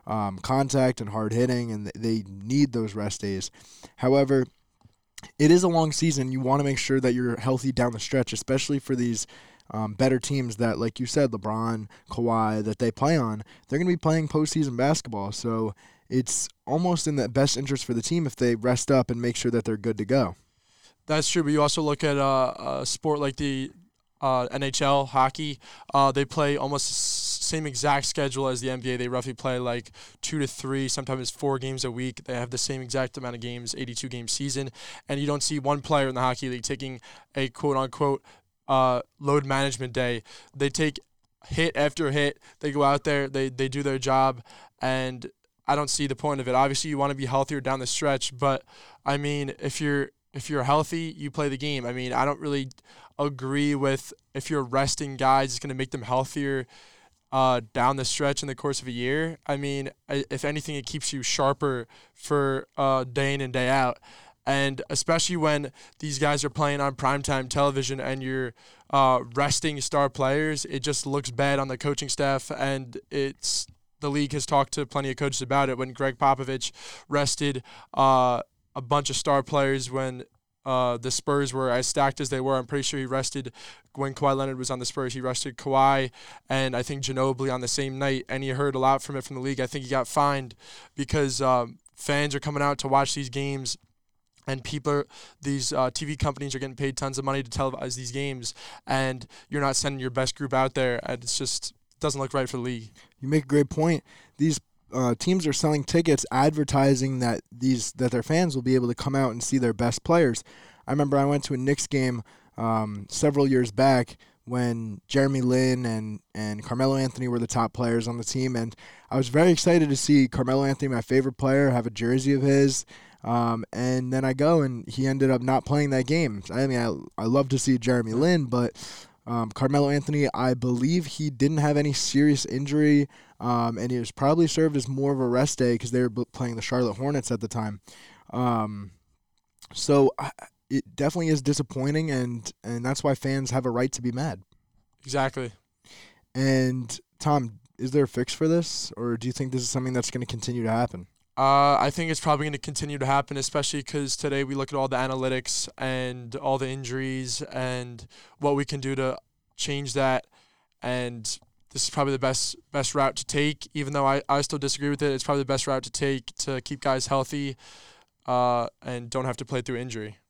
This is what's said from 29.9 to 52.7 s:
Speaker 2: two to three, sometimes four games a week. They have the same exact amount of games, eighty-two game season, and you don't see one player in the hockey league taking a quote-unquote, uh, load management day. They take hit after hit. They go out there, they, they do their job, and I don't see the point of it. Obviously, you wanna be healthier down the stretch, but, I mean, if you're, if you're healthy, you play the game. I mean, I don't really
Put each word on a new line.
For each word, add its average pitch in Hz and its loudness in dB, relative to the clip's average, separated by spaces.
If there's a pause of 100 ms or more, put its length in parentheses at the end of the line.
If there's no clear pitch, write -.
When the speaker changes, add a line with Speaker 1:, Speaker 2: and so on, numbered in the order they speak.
Speaker 2:
two 156 -4
to 139 0
three, 135 -4
sometimes 131 -4
four 139 -2
games 131 -6
a 127 -4
week. 123 -8
They 127 -8
have 120 -4
the 127 -6
same 131 -4
exact 131 -4
amount 123 -8
of 113 -12
games, 120 -8
eighty-two 123 -8
game 120 -10
season, 135 -4 (360)
and 143 -2
you 147 -2
don't 147 -2
see 151 -2
one 143 0
player 139 2
in 127 -6
the 123 0
hockey 127 0
league 123 -6
taking 131 -6 (340)
a 135 -2
quote-unquote, 135 0 (460)
uh, 131 4 (180)
load 143 2
management 135 -2
day. 120 -2 (340)
They 139 0
take 151 -2 (480)
hit 165 0
after 147 0
hit. 143 0 (200)
They 147 -4
go 147 2
out 143 2
there, 143 0
they, 135 -2
they 131 -2
do 139 -4
their 139 -2
job, 131 2 (360)
and 127 -4 (340)
I 143 2
don't 147 -2
see 143 -2
the 135 -2
point 143 -4
of 120 -4
it. 127 0
Obviously, 135 2
you 143 -2
wanna 139 0
be 135 -6
healthier 135 -2
down 131 -2
the 127 -6
stretch, 135 -2
but, 139 0 (420)
I 139 2
mean, 143 -4
if - -6
you're, 143 -2 (220)
if 139 -10
you're 143 0
healthy, 156 0
you 143 -8
play 147 -2
the 135 -4
game. 139 -4
I 120 -4
mean, 127 -4
I 127 2
don't 143 -2
really 143 -4 (480)